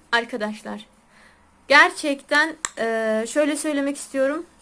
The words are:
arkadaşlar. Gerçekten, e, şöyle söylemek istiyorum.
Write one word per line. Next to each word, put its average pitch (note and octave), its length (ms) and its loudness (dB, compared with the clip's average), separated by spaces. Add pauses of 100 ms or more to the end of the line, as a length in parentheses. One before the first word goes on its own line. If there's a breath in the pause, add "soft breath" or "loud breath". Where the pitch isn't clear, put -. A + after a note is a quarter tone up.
(120)
arkadaşlar. G#3+ 760 -4 (840 soft breath)
Gerçekten, D4 880 4 (220)
e, A3 520 -2
şöyle D4+ 260 0
söylemek C#4+ 420 -2
istiyorum. C#4 480 -4 (160)